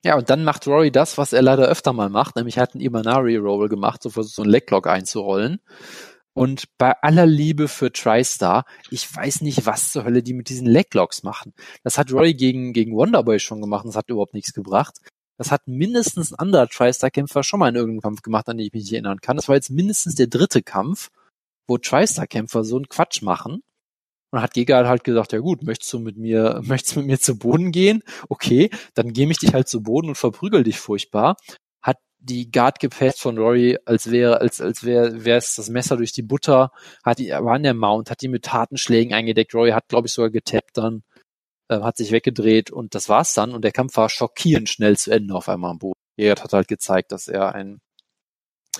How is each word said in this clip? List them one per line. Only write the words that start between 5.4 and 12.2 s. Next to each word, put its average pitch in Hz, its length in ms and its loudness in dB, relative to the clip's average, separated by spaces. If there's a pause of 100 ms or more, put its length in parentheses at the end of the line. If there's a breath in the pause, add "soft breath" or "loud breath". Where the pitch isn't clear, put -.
Und 131 320 -2 (140)
bei 127 140 4 (100)
aller 165 240 6
Liebe 151 400 2
für 127 240 -4
TriStar, 113 760 0 (240 loud breath)
ich - 260 -10
weiß - 260 -6
nicht, 143 260 -2
was - 240 -2
zur 120 140 -4
Hölle 120 180 2
die 127 100 -6
mit 120 160 -10
diesen 127 160 -6
Leglocks 117 560 2
machen. - 320 -12 (300 loud breath)
Das - 160 -4
hat 131 120 0
Rory 156 220 4